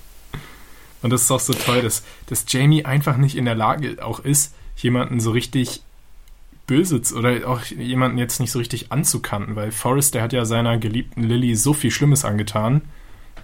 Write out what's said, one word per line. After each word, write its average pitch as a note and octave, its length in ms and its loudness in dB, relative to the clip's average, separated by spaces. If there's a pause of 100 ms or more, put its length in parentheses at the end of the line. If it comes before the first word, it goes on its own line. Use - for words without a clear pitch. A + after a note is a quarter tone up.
(1040)
Und A#2+ 80 0
das B2 120 2
ist - 80 2
auch C3 100 2
so - 140 0
toll, B2 280 2
dass, A2+ 200 -2 (240)
dass - 220 -4
Jamie D3 360 4
einfach C#3 320 0
nicht C#3 200 2
in B2+ 80 0
der A#2 100 0
Lage A2 480 0
auch A2+ 180 -6
ist, C#3+ 320 0 (240)
jemanden B2 440 0
so A2+ 100 0
richtig B2 520 -2 (840)
böse D3+ 340 2
zu, - 160 -4
oder A#2+ 320 0
auch A#2+ 160 -2
jemanden B2+ 540 -2
jetzt A#2+ 220 -2
nicht A#2+ 100 -2
so - 80 -2
richtig - 340 -6
anzukanten, A2 640 -2
weil G#2+ 160 -4
Forrest, C3 420 2
der A#2+ 80 0
hat A2+ 100 -2
ja B2 120 2
seiner A#2 320 2
geliebten A2+ 460 -2
Lily A#2+ 320 2
so A2 180 4
viel - 180 0
Schlimmes C#3+ 340 4
angetan, G#2+ 580 2 (600)